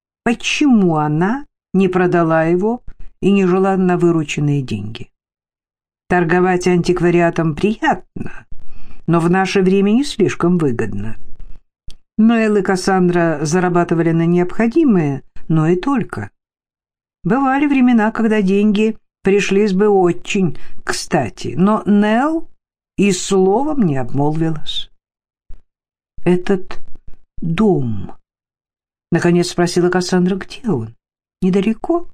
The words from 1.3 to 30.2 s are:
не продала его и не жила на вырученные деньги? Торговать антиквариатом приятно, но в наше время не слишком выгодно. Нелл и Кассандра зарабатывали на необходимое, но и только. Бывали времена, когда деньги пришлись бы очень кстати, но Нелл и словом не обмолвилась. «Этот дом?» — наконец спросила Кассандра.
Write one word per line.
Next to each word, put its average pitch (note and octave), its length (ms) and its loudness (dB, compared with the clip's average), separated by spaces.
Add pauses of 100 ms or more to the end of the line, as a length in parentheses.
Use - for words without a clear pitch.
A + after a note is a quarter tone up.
не F#3+ 140 2
продала E3+ 560 0
его F#3 380 -2 (380)
и G3 100 0
не G3 160 4
жила F#3+ 300 2
на F3+ 220 0
вырученные D3+ 640 0
деньги? G#2+ 480 -10 (1000)
Торговать F3+ 580 0
антиквариатом F3 880 2
приятно, - 920 -4 (600)
но E3+ 140 0
в E3+ 100 0
наше F#3+ 320 0
время G3 280 2
не B3+ 140 2
слишком F3 540 0
выгодно. A2 580 -2 (1000)
Нелл A3 400 4
и G3 60 2
Кассандра F3 800 0
зарабатывали E3+ 720 0
на E3 120 2
необходимое, F3 960 2 (260)
но D#3+ 200 2
и F3+ 80 2
только. - 540 -4 (920)
Бывали C4+ 440 0
времена, B3 460 2
когда A3 280 0
деньги G3+ 560 2 (260)
пришлись G3 500 2
бы G3+ 160 2
очень F#3 680 0 (280)
кстати, - 720 -6
но G3+ 300 2
Нелл A3 600 0 (480)
и G3 160 2
словом G3+ 680 0
не D3+ 140 0
обмолвилась. D3+ 920 -2 (1300)
«Этот F3+ 540 0 (600)
дом?» — D#3+ 800 -2 (920)
наконец F3 380 2
спросила F3 420 0
Кассандра. F3+ 460 0